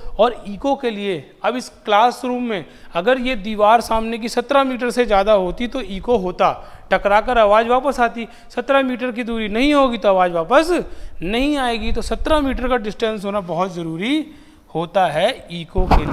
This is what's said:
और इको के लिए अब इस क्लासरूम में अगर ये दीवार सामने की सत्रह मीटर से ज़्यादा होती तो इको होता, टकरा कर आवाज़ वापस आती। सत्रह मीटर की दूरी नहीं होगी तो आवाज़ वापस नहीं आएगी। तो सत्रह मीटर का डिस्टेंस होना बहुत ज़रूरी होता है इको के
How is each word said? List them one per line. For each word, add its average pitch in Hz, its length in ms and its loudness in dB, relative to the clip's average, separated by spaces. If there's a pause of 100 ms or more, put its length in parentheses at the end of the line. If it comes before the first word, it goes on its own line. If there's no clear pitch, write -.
(200)
और 220 280 2
इको 226 280 -2
के 254 140 -4
लिए 202 280 -4 (260)
अब 226 120 0
इस 254 140 -8 (160)
क्लासरूम 240 580 2
में 208 220 -4 (280)
अगर 226 260 0
ये 247 180 -2
दीवार 214 440 2
सामने 226 360 -2
की 220 120 -6
सत्रह 269 340 2
मीटर 254 280 -2
से 247 140 0
ज़्यादा 208 280 4
होती 185 340 0
तो 262 140 -6
इको 196 360 -2
होता, 180 340 0 (400)
टकरा 196 300 4
कर 240 160 0
आवाज़ 220 300 6
वापस 254 320 0
आती। 233 280 -2 (220)
सत्रह 269 340 0
मीटर 254 280 -4
की 233 120 -6
दूरी 220 260 -4
नहीं 262 240 2
होगी 269 240 4
तो 208 120 2
आवाज़ 180 220 4
वापस 220 400 2 (520)
नहीं 262 340 0
आएगी। 233 340 -2
तो 226 120 2
सत्रह 302 380 0
मीटर 247 280 -2
का 254 100 2
डिस्टेंस 214 460 -4
होना 202 180 -2
बहुत 175 300 -4
ज़रूरी 175 520 -4 (500)
होता 170 320 0
है 160 220 0 (220)
इको 175 360 -2
के - 260 6